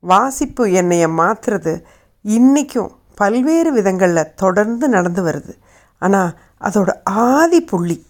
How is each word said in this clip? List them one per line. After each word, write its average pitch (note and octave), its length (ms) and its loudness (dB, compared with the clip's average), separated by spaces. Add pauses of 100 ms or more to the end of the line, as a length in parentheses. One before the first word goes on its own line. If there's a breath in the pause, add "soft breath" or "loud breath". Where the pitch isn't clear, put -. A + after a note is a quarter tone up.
வாசிப்பு B3 680 0
என்னைய F3 360 2
மாத்துறது E3 680 -2 (500 soft breath)
இன்னைக்கும் B3+ 680 0 (220)
பல்வேறு C#4+ 580 0
விதங்கள்ல F#3 500 0 (120)
தொடர்ந்து G#3+ 540 0
நடந்து F3+ 340 0
வருது. D3+ 320 -6 (480 soft breath)
ஆனா F#3+ 200 2 (380 soft breath)
அதோட G3 300 -2 (300)
ஆதி D#4 420 2
புள்ளி F3 360 -4 (100)